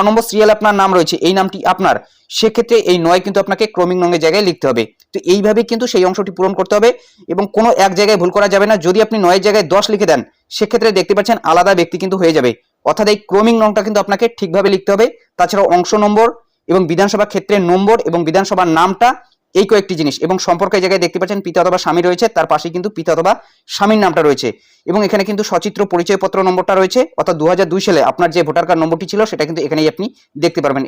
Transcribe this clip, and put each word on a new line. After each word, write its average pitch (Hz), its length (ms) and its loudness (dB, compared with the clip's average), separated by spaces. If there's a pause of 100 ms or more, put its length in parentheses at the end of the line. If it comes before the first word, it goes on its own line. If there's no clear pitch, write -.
নম্বর 226 220 0
সিরিয়ালে 214 280 4
আপনার 208 240 0
নাম 190 120 2
রয়েছে, 175 220 2 (120)
এই 190 120 2
নামটি 190 180 -4 (160)
আপনার, 175 220 0 (360)
সেক্ষেত্রে 226 460 0 (140)
এই 180 140 2
নয় 180 200 2
কিন্তু 196 180 -2
আপনাকে 196 220 -2 (100)
ক্রমিক 180 260 0
নংয়ের 175 240 0
জায়গায় 175 240 2
লিখতে 156 180 -6
হবে। 120 160 0 (280)
তো - 60 -8 (160)
এইভাবে 208 360 2
কিন্তু 233 220 -2
সেই 185 180 2
অংশটি 190 280 -6
পূরণ 190 220 0
করতে 185 180 -2
হবে 214 120 6 (440)
এবং 190 100 -2 (120)
কোনো 226 140 2 (160)
এক 196 140 2
জায়গায় 208 220 2
ভুল 175 140 0
করা 202 180 2
যাবে 196 160 2
না। 220 60 4 (100)
যদি 185 200 2
আপনি 220 200 -4
নয়ের 180 200 2
জায়গায় 208 280 2
দশ 202 200 2
লিখে 196 180 0
দেন 131 100 2 (360)
সেক্ষেত্রে 226 400 0
দেখতে 185 200 0
পাচ্ছেন 208 200 -2 (140)
আলাদা 180 280 4
ব্যক্তি 170 240 -2
কিন্তু 190 180 -4
হয়ে 165 160 2
যাবে, 123 140 2 (340)
অর্থাৎ 196 280 0
এই 208 40 -2 (120)
ক্রমিক 220 320 2
নংটা 214 240 2
কিন্তু 214 180 -2
আপনাকে 202 220 -2 (140)
ঠিকভাবে 196 360 0
লিখতে 190 180 -4
হবে। 208 120 2 (320)
তাছাড়াও 185 280 0 (100)
অংশ 175 160 0 (120)
নম্বর 208 240 4 (440)
এবং 185 100 2 (100)
বিধানসভা 196 400 0
ক্ষেত্রের 202 300 -2 (100)
নম্বর 202 260 2 (120)
এবং 170 180 -2
বিধানসভার 185 420 0 (100)
নামটা 185 300 2 (460)
এই 196 100 4
কয়েকটি 196 300 0
জিনিস। 151 200 -2 (100)
এবং 180 100 -2 (120)
সম্পর্কের 185 360 0
জায়গায় 185 200 0
দেখতে 175 160 -4
পাচ্ছেন 202 240 -4
পিতা 180 180 -4
অথবা 180 160 0
স্বামী 165 260 0
রয়েছে, 180 220 0 (100)
তার 160 120 0
পাশেই 151 280 -2
কিন্তু 180 200 -4
পিতা 165 180 -4
অথবা 165 180 0 (380)
স্বামীর 208 340 0
নামটা 170 200 0
রয়েছে। 139 240 0 (400)
এবং 180 160 0
এখানে 196 260 0
কিন্তু 208 140 -4
সচিত্র 196 380 -4 (100)
পরিচয়পত্র 185 460 -2 (100)
নম্বরটা 180 280 0
রয়েছে, 190 240 0 (180)
অর্থাৎ 170 200 -2
দু 151 140 -2
হাজার 180 180 0
দুই 185 120 -2
সালে 170 200 0 (100)
আপনার - 200 0
যে 170 120 0
ভোটার 151 240 -2
কার্ড 170 140 0
নম্বরটি 165 300 -2
ছিল 208 140 -2
সেটা 156 200 -6
কিন্তু 160 180 -6
এখানেই 156 280 0
আপনি 190 140 -8 (380)
দেখতে - 180 -2
পারবেন। 139 260 -2